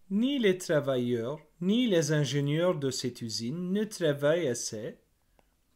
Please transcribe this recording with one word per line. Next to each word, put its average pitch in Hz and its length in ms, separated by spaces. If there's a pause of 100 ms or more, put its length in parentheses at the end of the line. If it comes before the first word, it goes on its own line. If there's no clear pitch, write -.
Ni 247 340
les 185 140
travailleurs, 127 840 (220)
ni 220 300
les 160 200
ingénieurs 147 720
de 135 100
cette 123 340
usine 127 480
ne 214 160
travaillent 147 640
assez. 117 440 (800)